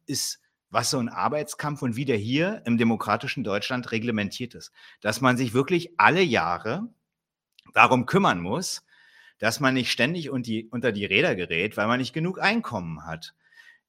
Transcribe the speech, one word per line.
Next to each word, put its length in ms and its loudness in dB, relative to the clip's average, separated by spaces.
ist, 340 -6
was 200 0
so 80 -2
ein 100 -2
Arbeitskampf 760 -4
und 140 -2
wie 80 -4
der 120 2
hier 480 -2
im 140 2
demokratischen 680 0
Deutschland 480 -4
reglementiert 640 -4
ist. 180 -18
Dass 200 -2
man 160 6
sich 160 -2
wirklich 460 0
alle 240 8
Jahre 640 0
darum 320 6
kümmern 340 2
muss, 440 -6
dass 220 0
man 140 4
nicht 160 0
ständig 400 0
und 160 -4
die, 240 -4
unter 220 0
die 140 -2
Räder 280 4
gerät, 420 -2
weil 100 0
man 120 2
nicht 140 -4
genug 280 -4
Einkommen 640 -2
hat. 280 -12